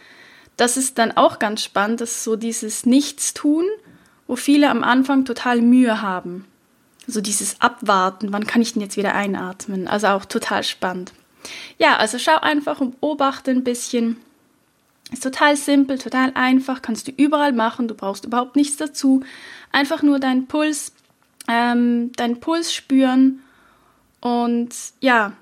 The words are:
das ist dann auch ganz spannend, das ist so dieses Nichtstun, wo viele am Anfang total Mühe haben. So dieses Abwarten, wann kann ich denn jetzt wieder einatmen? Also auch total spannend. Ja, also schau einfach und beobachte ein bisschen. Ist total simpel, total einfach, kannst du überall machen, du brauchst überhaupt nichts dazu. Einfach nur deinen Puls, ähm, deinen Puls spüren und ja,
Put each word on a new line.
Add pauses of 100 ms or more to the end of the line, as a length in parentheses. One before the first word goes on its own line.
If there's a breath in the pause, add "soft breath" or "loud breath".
(560 soft breath)
das
ist
dann
auch
ganz
spannend,
das
ist
so
dieses
Nichtstun, (600 soft breath)
wo
viele
am
Anfang
total
Mühe
haben. (600)
So
dieses
Abwarten,
wann
kann
ich
denn
jetzt
wieder
einatmen?
Also
auch
total
spannend. (680 loud breath)
Ja,
also
schau
einfach
und
beobachte
ein
bisschen. (920)
Ist
total
simpel,
total
einfach,
kannst
du
überall
machen,
du
brauchst
überhaupt
nichts
dazu. (480 loud breath)
Einfach
nur
deinen
Puls, (560)
ähm,
deinen
Puls
spüren (800 loud breath)
und (300)
ja,